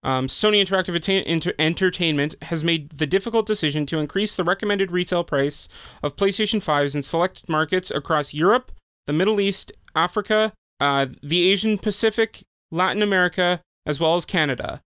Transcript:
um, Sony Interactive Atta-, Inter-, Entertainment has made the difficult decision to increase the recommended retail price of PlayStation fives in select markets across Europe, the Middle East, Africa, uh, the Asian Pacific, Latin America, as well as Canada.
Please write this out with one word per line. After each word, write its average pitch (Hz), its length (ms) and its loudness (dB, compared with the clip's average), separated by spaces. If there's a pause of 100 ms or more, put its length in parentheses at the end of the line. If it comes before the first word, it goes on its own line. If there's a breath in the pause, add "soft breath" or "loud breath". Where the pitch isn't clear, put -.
um, 131 240 -2
Sony 208 360 4
Interactive 185 300 -2
Atta-, 190 340 0
Inter-, 165 300 -2
Entertainment 160 840 0
has 160 200 -4
made 160 280 -2
the 151 160 -2
difficult 208 400 0
decision 156 400 0
to 160 120 -4
increase 156 380 -2
the 175 80 -2
recommended 190 480 -2
retail 175 320 0
price 143 440 0 (360 loud breath)
of 147 100 -2
PlayStation 202 480 0
fives 143 320 0
in 147 80 -2
select - 460 -2
markets 160 420 0
across 147 420 -2
Europe, 185 380 2 (380)
the 147 40 -2
Middle 196 280 2
East, 196 320 0 (240)
Africa, 208 560 0 (280)
uh, 139 260 2 (140)
the 170 300 2
Asian 208 280 2
Pacific, 220 640 0 (280)
Latin 185 320 0
America, 180 580 2 (240)
as 143 140 -2
well 165 160 2
as 180 100 0
Canada. 147 640 -2